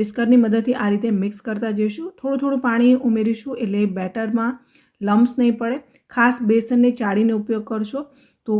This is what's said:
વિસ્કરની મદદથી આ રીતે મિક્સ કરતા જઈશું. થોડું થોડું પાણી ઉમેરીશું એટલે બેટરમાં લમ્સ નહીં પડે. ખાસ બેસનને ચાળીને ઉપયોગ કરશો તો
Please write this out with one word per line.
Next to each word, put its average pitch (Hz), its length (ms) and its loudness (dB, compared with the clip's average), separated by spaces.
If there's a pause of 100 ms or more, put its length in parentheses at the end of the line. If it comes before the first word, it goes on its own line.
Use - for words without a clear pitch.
વિસ્કરની 240 420 4
મદદથી 226 400 0
આ 208 100 0
રીતે 208 160 -2 (120)
મિક્સ 202 260 -4
કરતા 220 320 -4
જઈશું. 214 400 -4
થોડું 269 240 -4
થોડું 277 240 -2
પાણી 240 300 4 (120)
ઉમેરીશું 226 540 -2
એટલે 202 180 -2 (180)
બેટરમાં 226 600 -4 (420)
લમ્સ 214 380 2
નહીં 240 220 2
પડે. 233 180 -4 (340)
ખાસ 247 240 2 (140)
બેસનને 240 480 4
ચાળીને 214 400 0
ઉપયોગ 214 320 -4
કરશો 220 320 -6 (460)
તો 214 120 0